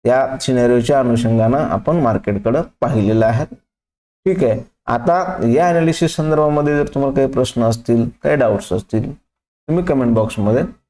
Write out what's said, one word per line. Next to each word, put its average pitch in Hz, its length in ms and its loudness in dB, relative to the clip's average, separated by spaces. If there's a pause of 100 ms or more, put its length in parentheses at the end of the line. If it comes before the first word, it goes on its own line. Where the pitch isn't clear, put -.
या 127 360 0
सिनेरिओच्या 123 580 2
अनुषंगानं 117 600 2
आपण 151 380 -2
मार्केटकडं 113 640 0 (200)
पाहिलेलं 110 440 0
आहे. 117 200 0
ठीक - 960 -8
आहे, 113 180 0 (260)
आता 120 300 0 (280)
या 151 220 2
ॲनालिसिस 165 480 0
संदर्भामध्ये 151 600 0
जर 147 160 -2
तुम्हाला 139 220 -2
काही 135 120 2
प्रश्न 127 360 -2
असतील, 117 440 0 (160)
काही 147 120 0
डाऊट्स 113 380 0
असतील, 110 380 -4
तुम्ही - 760 -6
कमेंट 131 300 0
बॉक्समध्ये 110 480 0 (260)